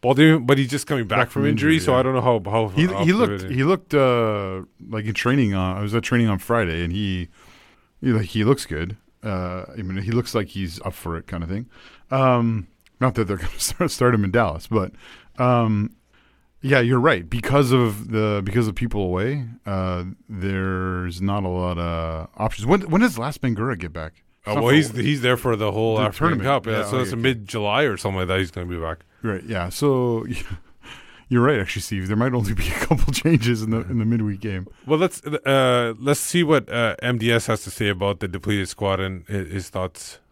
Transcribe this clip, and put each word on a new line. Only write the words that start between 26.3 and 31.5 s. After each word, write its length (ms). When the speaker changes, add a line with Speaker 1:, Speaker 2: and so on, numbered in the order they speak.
Speaker 2:
tournament. 80
Speaker 1:
Cup. 200
Yeah, 120
Speaker 2:
Yeah, 120
Speaker 1:
so 60
Speaker 2:
oh, 40
Speaker 1:
it's 100
Speaker 2:
yeah, 60
Speaker 1:
a 20
Speaker 2:
okay. 40
Speaker 1:
mid-July 600
or 160
something 220
like 80
that 100
he's 120
gonna 160
be 120
back. 260
Speaker 2:
Right, 220
yeah. 240
So, 560
<laughs> 520
you're 160
right, 160